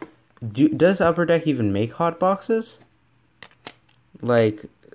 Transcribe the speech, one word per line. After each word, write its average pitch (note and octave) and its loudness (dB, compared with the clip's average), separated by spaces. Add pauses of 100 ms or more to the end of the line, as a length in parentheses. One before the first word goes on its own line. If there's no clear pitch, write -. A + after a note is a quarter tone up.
(460)
do, A2+ 2
does F3+ 2
Upper E3+ 0
Deck E3 0
even A#2+ 0
make A2+ -2
hot E3+ -2
boxes? G3 -2 (1400)
Like, A#2 2 (300)